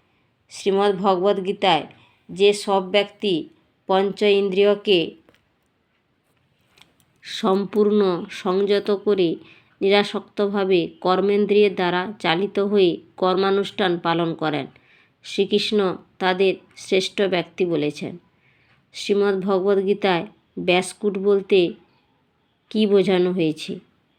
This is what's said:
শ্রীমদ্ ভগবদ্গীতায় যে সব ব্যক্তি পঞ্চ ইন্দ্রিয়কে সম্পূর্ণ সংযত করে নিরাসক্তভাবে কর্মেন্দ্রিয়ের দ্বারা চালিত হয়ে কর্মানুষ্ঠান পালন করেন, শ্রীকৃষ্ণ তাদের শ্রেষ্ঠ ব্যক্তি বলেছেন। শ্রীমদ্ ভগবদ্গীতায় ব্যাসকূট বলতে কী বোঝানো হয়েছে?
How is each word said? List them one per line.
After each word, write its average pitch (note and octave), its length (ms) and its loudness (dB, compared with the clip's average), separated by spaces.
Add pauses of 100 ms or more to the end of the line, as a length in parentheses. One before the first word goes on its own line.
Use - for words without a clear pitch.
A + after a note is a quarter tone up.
(480)
শ্রীমদ্ G3 480 0
ভগবদ্গীতায় F#3+ 880 0 (440)
যে G3 220 2
সব G3 380 -2
ব্যক্তি G3+ 580 -2 (380)
পঞ্চ G3 360 -2
ইন্দ্রিয়কে G3+ 880 2 (2000)
সম্পূর্ণ G3+ 1080 0
সংযত G3+ 600 -2
করে F#3+ 460 0 (440)
নিরাসক্তভাবে G3 1080 0 (120)
কর্মেন্দ্রিয়ের G3+ 760 2
দ্বারা F3+ 440 -2
চালিত F3+ 400 -2
হয়ে G3 380 2 (200)
কর্মানুষ্ঠান F#3+ 840 0
পালন E3 360 -2
করেন, D3 320 -4 (560)
শ্রীকৃষ্ণ G3 760 -2 (220)
তাদের F#3 360 0 (220)
শ্রেষ্ঠ - 460 -2
ব্যক্তি F#3 420 -2
বলেছেন। D3+ 540 -4 (720)
শ্রীমদ্ G3+ 540 -2
ভগবদ্গীতায় G3 800 0 (320)
ব্যাসকূট F#3 600 0
বলতে G3 540 2 (960)
কী G#3+ 160 0
বোঝানো F#3 460 4
হয়েছে? E3 460 -4 (400)